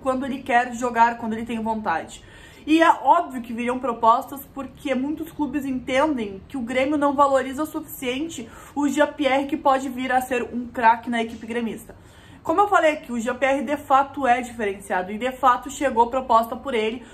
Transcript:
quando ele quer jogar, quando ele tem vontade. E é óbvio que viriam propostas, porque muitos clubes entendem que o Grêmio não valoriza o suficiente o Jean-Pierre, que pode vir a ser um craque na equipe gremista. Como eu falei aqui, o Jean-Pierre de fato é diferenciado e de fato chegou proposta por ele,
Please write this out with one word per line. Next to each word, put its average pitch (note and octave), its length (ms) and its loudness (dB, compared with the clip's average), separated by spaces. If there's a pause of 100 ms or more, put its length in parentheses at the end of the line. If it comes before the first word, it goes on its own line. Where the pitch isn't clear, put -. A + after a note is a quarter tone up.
quando B3+ 200 0
ele C4+ 200 -6
quer B3 320 2
jogar, A#3 420 2
quando A3 160 -6
ele A3 120 -6
tem A#3 180 -6
vontade. G#3+ 600 -4 (440)
E D#4+ 120 6
é D#4+ 100 8 (120)
óbvio C4+ 400 2
que A#3 120 -12
viriam A#3+ 260 -2
propostas, B3 640 2 (120)
porque C4+ 400 -8
muitos D4+ 380 -4
clubes C#4+ 340 -4
entendem B3+ 840 -2
que - 100 -10
o C4 40 -6
Grêmio C4 360 0
não C#4+ 180 2
valoriza C4+ 480 2
o - 20 -2
suficiente C#4 840 -8 (280)
o C#4+ 120 0
Jean-Pierre, C#4+ 600 2
que D4+ 100 -4
pode C4+ 320 2
vir B3+ 220 -4
a B3+ 100 2
ser B3 220 -2
um B3 240 -8
craque A#3+ 420 2
na A#3 140 -2
equipe A3+ 240 -10
gremista. A3+ 480 -8 (480)
Como E4 160 2
eu G4+ 80 4
falei E4 260 4
aqui, D4+ 180 -10
o A#3+ 80 -4
Jean-Pierre C4 440 0
de C#4+ 140 -2
fato C#4 480 0
é B3 160 4
diferenciado G3+ 680 -4
e G#3+ 80 -6
de B3 120 -4
fato B3+ 380 2
chegou A#3 380 2
proposta A#3+ 480 2
por C4+ 180 -8
ele, A3 400 -2